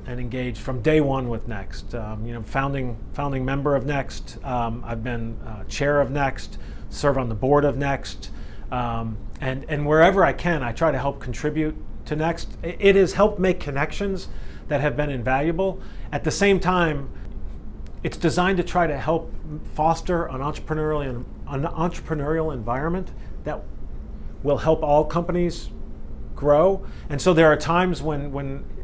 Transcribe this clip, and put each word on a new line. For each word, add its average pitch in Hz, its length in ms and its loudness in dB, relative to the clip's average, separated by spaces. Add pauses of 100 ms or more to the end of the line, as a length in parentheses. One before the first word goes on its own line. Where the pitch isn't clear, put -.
and 123 140 -6
engaged 123 400 -4
from 127 240 -4
day 156 180 6
one 135 260 0
with 117 200 -4
Next. 104 480 -6
Um, 110 280 -6
you 117 100 -6
know, 117 100 -8
founding, 135 520 -2 (180)
founding 139 300 -2
member 139 320 2
of 127 120 0
Next. - 560 -4
Um, 120 420 -2
I've 113 180 -6
been, 113 400 -4
uh, 107 200 -8
chair 143 380 0
of 127 100 0
Next, 139 480 -2 (320)
serve 143 260 2
on 123 120 0
the 110 60 -2
board 143 300 4
of 131 120 2
Next. 139 520 -4 (420)
Um, 117 460 -2 (240)
and, 131 260 -4
and 147 200 -2
wherever 175 360 8
I 143 100 4
can, 165 280 0
I 120 100 -2
try 160 200 2
to 131 80 -2
help 139 200 -2
contribute 151 560 -2 (300)
to 151 100 -4
Next. 160 320 -2 (140)
It, 170 180 -6
it 202 160 8
has 190 180 6
helped 202 260 4
make 185 200 2
connections 160 680 -2 (400)
that 143 140 0
have 143 140 2
been 147 140 0
invaluable. 151 720 0 (300)
At - 120 -2
the 156 80 2
same 196 280 4
time, 160 500 2 (960)
it's - 140 -4
designed 180 400 2
to 175 60 0
try 175 220 2
to 147 120 0
help 156 360 -2 (400)
foster 165 520 2
an 131 160 -6
entrepreneurial, 147 840 -2 (220)
an 139 160 -2
entrepreneurial 160 920 0
environment 131 580 -2 (340)
that - 180 -6 (800)
will 139 140 4
help 156 260 4
all 147 220 6
companies 170 640 0 (680)
grow. 160 500 4 (240)
And 143 120 -2
so 185 120 6
there 160 140 10
are 151 80 8
times 175 460 2
when, 143 300 -2
when 135 340 -6 (180)